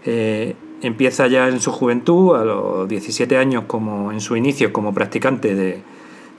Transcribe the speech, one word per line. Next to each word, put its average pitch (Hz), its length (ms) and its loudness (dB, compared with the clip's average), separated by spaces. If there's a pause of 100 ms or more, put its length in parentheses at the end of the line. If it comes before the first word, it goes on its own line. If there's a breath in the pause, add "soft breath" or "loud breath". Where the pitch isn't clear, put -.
Eh, 113 500 -2 (260)
empieza 127 460 2
ya 127 200 4
en 127 140 0
su - 100 -2
juventud, 143 640 4
a 117 80 2
los 98 460 -2
diecisiete 117 480 0
años, 131 300 2
como 107 440 -4
en 107 80 -6
su 107 160 -4
inicio 127 380 0
como 104 200 -2
practicante 110 640 -2
de, 92 220 -2 (600 loud breath)